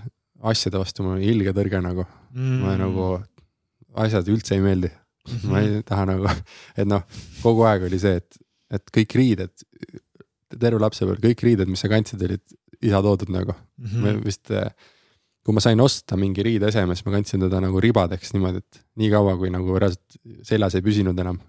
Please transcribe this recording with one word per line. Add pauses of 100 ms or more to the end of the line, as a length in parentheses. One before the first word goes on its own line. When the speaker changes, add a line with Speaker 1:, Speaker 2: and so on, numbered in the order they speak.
(400)
Speaker 1:
asjade
vastu
mul
on
ilge
tõrge
nagu. (240)
Speaker 2:
Mm.
Speaker 1:
Ma
nagu, (840)
asjad
üldse
ei
meeldi. (360)
Speaker 2:
Mhm.
Speaker 1:
Ma
ei
taha
nagu, (420)
et
noh, (340)
kogu
aeg
oli
see,
et, (300)
et
kõik
riided, (1000)
terve
lapsepõlv,
kõik
riided,
mis
sa
kandsid,
olid (360)
isa
toodud
nagu. (200)
Speaker 2:
Mhm.
Speaker 1:
Ma
vist,
eh, (720)
kui
ma
sain
osta
mingi
riideeseme,
siis
ma
kandsin
teda
nagu
ribadeks
niimoodi,
et (160)
nii
kaua,
kui
nagu
reaalselt (240)
seljas
ei
püsinud
enam. (100)